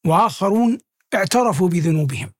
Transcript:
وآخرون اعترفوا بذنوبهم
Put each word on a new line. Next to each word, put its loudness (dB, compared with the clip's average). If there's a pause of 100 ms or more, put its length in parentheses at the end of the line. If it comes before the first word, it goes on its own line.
وآخرون 0 (360)
اعترفوا 0
بذنوبهم -2